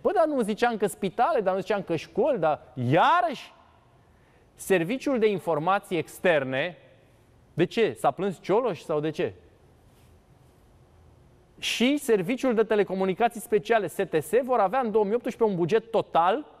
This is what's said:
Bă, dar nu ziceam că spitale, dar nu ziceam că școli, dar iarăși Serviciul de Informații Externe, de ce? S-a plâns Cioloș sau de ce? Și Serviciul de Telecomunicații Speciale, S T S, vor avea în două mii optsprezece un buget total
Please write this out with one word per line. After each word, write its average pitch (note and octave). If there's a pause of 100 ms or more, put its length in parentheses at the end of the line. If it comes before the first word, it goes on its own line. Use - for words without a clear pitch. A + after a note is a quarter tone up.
Bă, -
dar E4+
nu D4
ziceam A3
că G#3
spitale, B3
dar F#3
nu F#3+
ziceam G3+
că E3+
școli, A#3
dar D#3 (120)
iarăși A#3 (1000)
Serviciul A3
de G#3+
Informații F3+
Externe, D3+ (760)
de E3+
ce? F#3
S-a -
plâns F#3+
Cioloș G#3
sau D#3
de D3+
ce? D3 (2250)
Și C4
Serviciul A#3
de A3
Telecomunicații G3
Speciale, G#3+
S - (140)
T D#3+
S, - (120)
vor B3
avea G3+
în A#3
două G#3+
mii G3
optsprezece A#3+
un G#3
buget F3
total G3 (160)